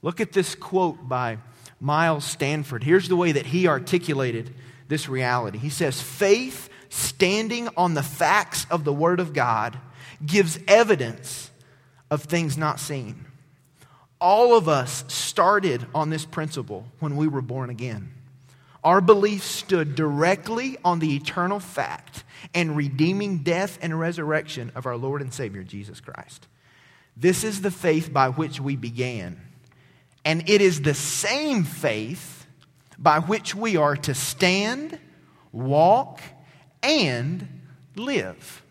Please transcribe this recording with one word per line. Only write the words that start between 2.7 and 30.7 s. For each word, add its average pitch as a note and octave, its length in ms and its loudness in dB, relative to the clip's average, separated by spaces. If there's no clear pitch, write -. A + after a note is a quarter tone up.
Here's F3 240 4
the F#3 80 2
way F3 160 2
that C3+ 140 0
he E3+ 240 2
articulated C3+ 840 -2
this D3 180 -4
reality. B2 520 0
He C#3+ 100 -6
says, C#3+ 320 -2
"Faith A3+ 680 0
standing A3 880 -2
on F3 160 2
the C#3+ 100 0
facts - 680 -2
of E3 140 -2
the D3 80 0
Word E3+ 300 2
of E3 100 -4
God A#2 480 -2
gives E3 420 2
evidence G3 840 2
of D3 120 -2
things D#3+ 340 -2
not D#3 240 -2
seen. B2 460 -10
All A3+ 380 6
of E3 100 4
us C3+ 400 0
started F3+ 880 2
on D3+ 140 0
this D#3 160 -4
principle A#2+ 600 -8
when D3 160 -4
we D#3 140 2
were C#3 120 -4
born B2 280 -6
again. A2+ 440 -10
Our F3 160 8
belief G3+ 420 6
stood D#3 540 -2
directly F#3 880 0
on F3 160 2
the D#3 160 0
eternal F3+ 460 -4
fact - 640 -8
and E3 220 0
redeeming E3 640 0
death F3 440 -2
and D#3+ 160 -4
resurrection D#3 760 -2
of B2+ 100 -10
our B2 120 -4
Lord C3+ 240 -4
and B2+ 120 -8
Savior, G2+ 300 -8
Jesus G2+ 380 -14
Christ. - 440 -18
This F3+ 300 2
is G3+ 160 -4
the F#3+ 100 0
faith D#3+ 400 0
by C3+ 160 4
which D3 320 -4
we C#3 160 -4
began, A#2 640 -6
and D#3+ 240 0
it G3+ 120 8
is F3 200 6